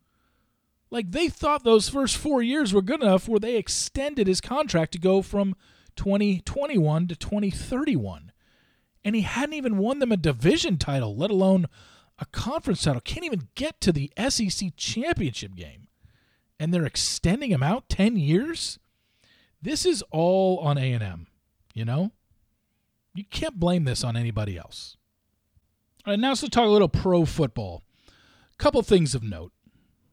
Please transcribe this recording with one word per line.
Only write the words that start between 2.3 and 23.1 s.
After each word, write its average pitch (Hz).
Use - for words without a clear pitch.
years 247
were 196
good 294
enough 196
where 220
they 233
extended 269
his 185
contract 214
to 175
go 190
from 196
twenty 202
twenty-one 180
to 170
twenty 208
thirty-one. 113
And 214
he 214
hadn't 294
even 254
won 247
them 247
a 202
division 160
title, 123
let 170
alone 190
a -
conference -
title. 135
Can't -
even 208
get 208
to 202
the 147
S 254
E 202
C 180
championship 127
game. 85
And 160
they're 165
extending 233
him 131
out 190
ten 220
years? 190
This 294
is 330
all 185
on 143
A 131
and 117
M, 85
you 113
know? 156